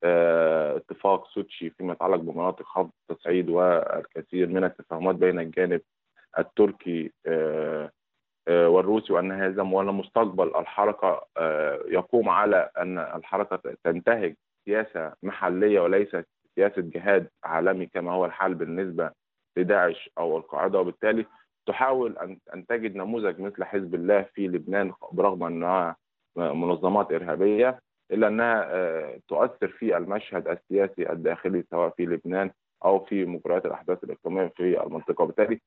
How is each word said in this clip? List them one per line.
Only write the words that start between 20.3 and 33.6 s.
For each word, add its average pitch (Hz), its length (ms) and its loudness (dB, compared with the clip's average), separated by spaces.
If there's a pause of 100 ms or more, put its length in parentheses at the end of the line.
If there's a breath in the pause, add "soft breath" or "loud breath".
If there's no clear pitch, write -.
القاعدة، 82 420 -2
وبالتالي 107 460 0 (420 soft breath)
تحاول 127 500 0
أن، 90 200 -10 (160)
أن 90 120 -14
تجد 113 300 -4
نموذج 98 460 -4
مثل 98 220 -6
حزب 92 320 -4
الله 95 260 4
في 95 260 -4
لبنان، 90 460 -2 (180)
برغم 92 320 2
أنها 85 520 0 (400)
منظمات 87 760 0
إرهابية 98 680 2 (320)
إلا 107 160 2
أنها، 110 400 2
آه، 80 600 -4
تؤثر 90 400 0
في 95 300 -2
المشهد 92 500 -6
السياسي 92 640 -2
الداخلي 85 600 -2
سواء 85 180 0
في 87 160 -4
لبنان 87 460 -2 (340)
أو 95 140 6
في 98 260 -2
مجريات 87 400 -2